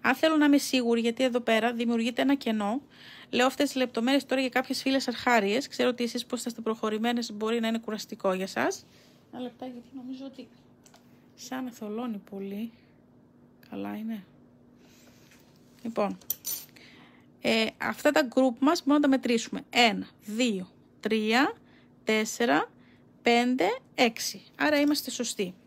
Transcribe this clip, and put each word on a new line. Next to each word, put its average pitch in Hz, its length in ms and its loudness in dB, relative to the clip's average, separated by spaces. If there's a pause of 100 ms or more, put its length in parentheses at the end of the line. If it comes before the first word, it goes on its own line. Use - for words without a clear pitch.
Αν 262 140 2
θέλω 320 220 2
να 294 80 6
είμαι 285 140 6
σίγουρη, 233 420 2
γιατί 233 240 0
εδώ 247 160 0
πέρα 226 320 2
δημιουργείται 233 500 0
ένα 269 120 4
κενό, 220 480 -2 (480)
λέω 247 160 2
αυτές 277 200 0
τις - 100 -4
λεπτομέρειες 254 500 0
τώρα 262 140 0
για 254 100 -2
κάποιες 254 320 -2
φίλες 269 260 0
αρχάριες. 233 600 2
Ξέρω 247 200 0
ότι 247 160 -2
εσείς 240 220 -6
που - 80 -8
είστε 233 260 -8
προχωρημένες 226 720 -2
μπορεί 220 280 -2
να 226 80 0
είναι 226 100 -2
κουραστικό 214 540 -4
για 185 140 -2
σας. 294 400 -2 (460)
Ένα 240 100 -12
λεπτάκι, 254 300 -12
γιατί 240 220 -18
νομίζω 262 300 -12
ότι 262 240 -16 (840)
σαν 262 300 -10
να 247 60 -8
θολώνει 220 480 -8 (120)
πολύ. 196 420 -8 (1000)
Καλά 202 260 -8
είναι. 220 280 -8 (1600)
Λοιπόν, 202 360 -2 (1200)
ε, 226 260 0 (120)
αυτά - 320 0
τα 294 240 2
group 262 240 4
μας 320 200 4
μπορούμε 277 160 2
να 294 60 4
τα 294 80 4
μετρήσουμε. 240 520 0 (100)
Ένα, 208 360 2 (180)
δύο, 208 460 -2 (300)
τρία, 220 540 2 (500)
τέσσερα, 233 680 0 (520)
πέντε, 247 440 4 (280)
έξι. - 480 0 (160)
Άρα 294 220 2
είμαστε 294 300 0
σωστοί. 214 440 -6 (120)